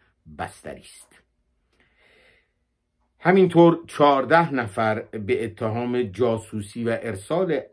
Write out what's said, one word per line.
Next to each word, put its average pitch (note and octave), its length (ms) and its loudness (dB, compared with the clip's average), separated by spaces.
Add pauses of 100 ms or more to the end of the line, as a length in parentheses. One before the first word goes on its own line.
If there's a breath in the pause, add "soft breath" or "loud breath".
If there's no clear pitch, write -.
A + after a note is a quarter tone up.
(380 soft breath)
بستری - 440 -14
است. - 400 -20 (2000 soft breath)
همینطور E3+ 680 6
چهارده C#3+ 680 2
نفر A2+ 460 -2
به A2 460 -6
اتهام A#2 580 -4
جاسوسی A2 800 -4
و A2+ 180 -2
ارسال D#3 580 -4 (140)